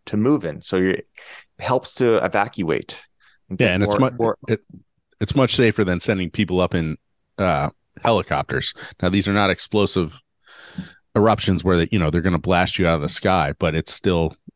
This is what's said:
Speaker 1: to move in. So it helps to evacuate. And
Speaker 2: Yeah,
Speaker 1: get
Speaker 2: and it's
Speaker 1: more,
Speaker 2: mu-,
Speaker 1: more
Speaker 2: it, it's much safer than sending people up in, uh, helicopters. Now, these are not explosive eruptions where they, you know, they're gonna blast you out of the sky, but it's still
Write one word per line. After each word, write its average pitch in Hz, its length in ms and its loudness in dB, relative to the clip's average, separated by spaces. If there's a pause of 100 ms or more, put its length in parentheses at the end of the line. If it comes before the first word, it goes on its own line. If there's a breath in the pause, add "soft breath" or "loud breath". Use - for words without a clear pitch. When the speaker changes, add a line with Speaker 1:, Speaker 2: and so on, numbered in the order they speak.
Speaker 1:
to - 100 -8
move 113 300 0
in. 76 160 -8
So - 160 -4
it 92 300 0 (500 loud breath)
helps - 380 -4
to 117 280 2
evacuate. 98 800 -2 (480 soft breath)
And 95 100 -10
Speaker 2:
Yeah, 127 80 4
Speaker 1:
get 90 60 2
Speaker 2:
and 95 100 0
it's 104 140 0
Speaker 1:
more, 131 140 0
Speaker 2:
mu-, 123 80 -14
Speaker 1:
more 113 180 -2 (100)
Speaker 2:
it, 110 140 -2 (580)
it's - 160 -4
much 131 200 2
safer 113 280 2
than 90 160 0
sending 95 300 -2
people 90 300 -2
up 90 160 0
in, 80 200 -2 (440)
uh, 78 300 0 (340)
helicopters. 71 720 -2 (260 loud breath)
Now, 92 80 2
these 95 180 2
are 101 60 0
not 101 160 2
explosive 95 720 -2 (960 loud breath)
eruptions 101 480 2
where 92 140 4
they, 85 140 2
you 113 60 0
know, 80 140 2
they're 85 100 0
gonna 90 160 0
blast 90 400 0
you 92 80 0
out 85 100 4
of 76 60 -2
the 73 80 -4
sky, 85 480 0
but 82 160 -2
it's 78 180 -2
still 85 440 0 (200)